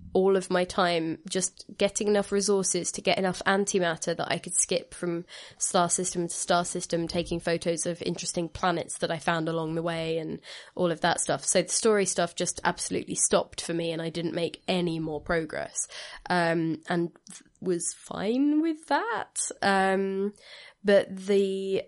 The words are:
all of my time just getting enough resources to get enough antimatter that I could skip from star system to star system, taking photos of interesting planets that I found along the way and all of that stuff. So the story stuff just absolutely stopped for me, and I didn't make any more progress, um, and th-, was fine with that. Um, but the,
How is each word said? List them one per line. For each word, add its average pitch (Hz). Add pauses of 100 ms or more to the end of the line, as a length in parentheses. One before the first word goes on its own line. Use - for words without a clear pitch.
(140)
all 190
of 185
my 180
time 175 (100)
just - (120)
getting 202
enough 202
resources 196
to -
get -
enough 185
antimatter 185
that -
I 175
could -
skip -
from 175 (320)
star 175
system 180
to -
star 175
system, 170
taking 170
photos 170
of 170
interesting 170
planets -
that 165
I 165
found 165
along 160
the 165
way 165
and 160 (360)
all 180
of 160
that 170
stuff. -
So -
the 170
story 208
stuff 175
just -
absolutely -
stopped -
for 170
me, 165
and 165
I 165
didn't 165
make -
any 175
more 156
progress, - (420)
um, 165
and 170 (180)
th-, - (160)
was 175
fine 269
with 320
that. 403 (260)
Um, 196 (520)
but 196
the, 190